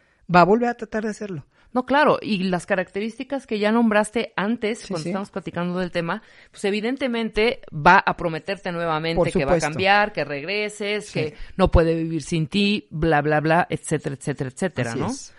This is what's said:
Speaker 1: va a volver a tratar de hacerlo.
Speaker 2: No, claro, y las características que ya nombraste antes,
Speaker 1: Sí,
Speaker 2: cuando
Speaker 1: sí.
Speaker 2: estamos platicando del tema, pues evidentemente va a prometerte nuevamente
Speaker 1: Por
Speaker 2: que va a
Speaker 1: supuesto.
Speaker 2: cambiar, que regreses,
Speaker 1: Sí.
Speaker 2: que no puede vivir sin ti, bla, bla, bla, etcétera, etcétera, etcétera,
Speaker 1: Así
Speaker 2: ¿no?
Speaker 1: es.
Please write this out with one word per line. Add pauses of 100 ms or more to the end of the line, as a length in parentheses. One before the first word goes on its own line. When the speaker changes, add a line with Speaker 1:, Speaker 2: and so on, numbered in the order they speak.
(340)
Speaker 1:
va
a
volver
a
tratar
de
hacerlo. (260)
Speaker 2:
No,
claro,
y
las
características
que
ya
nombraste
antes,
Speaker 1:
Sí,
Speaker 2:
cuando
Speaker 1:
sí.
Speaker 2:
estamos
platicando
del
tema, (260)
pues
evidentemente (100)
va
a
prometerte
nuevamente
Speaker 1:
Por
Speaker 2:
que
va
a
Speaker 1:
supuesto.
Speaker 2:
cambiar,
que
regreses,
Speaker 1:
Sí.
Speaker 2:
que (240)
no
puede
vivir
sin
ti,
bla,
bla,
bla,
etcétera,
etcétera,
etcétera,
Speaker 1:
Así
Speaker 2:
¿no?
Speaker 1:
es.